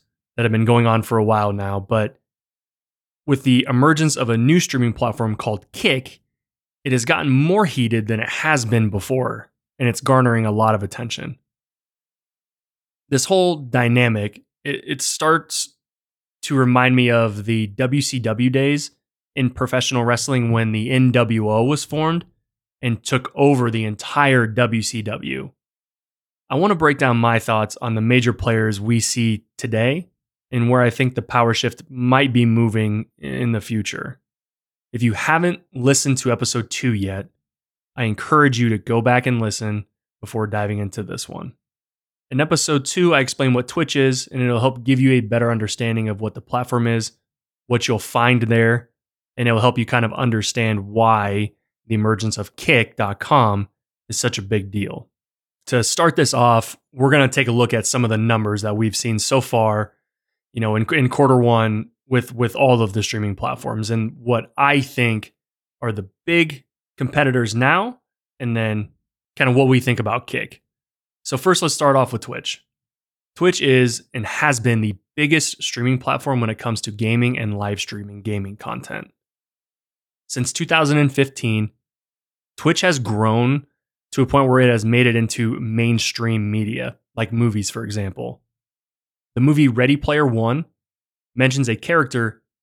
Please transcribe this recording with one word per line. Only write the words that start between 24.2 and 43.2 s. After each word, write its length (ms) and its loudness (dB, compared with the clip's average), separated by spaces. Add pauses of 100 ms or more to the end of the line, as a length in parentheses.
W 340 0
C 200 -6
W. 500 -8 (960)
I 60 -2
wanna 180 2
break 240 2
down 180 4
my 220 4
thoughts 420 -2
on 140 -4
the 60 -2
major 320 2
players 480 0
we 180 0
see 460 -2 (120)
today 520 -2 (420)
and 180 0
where 140 4
I 80 4
think 240 0
the 80 -4
power 320 0
shift 340 -4
might 440 2
be 120 4
moving 600 2 (100)
in 360 -4
the 80 -2
future. 580 -6 (760)
If 120 -2
you 80 4
haven't 480 0 (120)
listened 460 0
to 140 0
episode 360 -4
two 240 -2
yet, 360 -6 (680)
I 100 -4
encourage 560 2
you 80 2
to 100 0
go 240 -2
back 240 2
and 140 0
listen 440 -4 (360)
before 260 -6
diving 320 -4
into 240 -6
this 260 -10
one. 260 -14 (760)
In 100 0
episode 440 0
two, 280 2
I 60 4
explain 360 0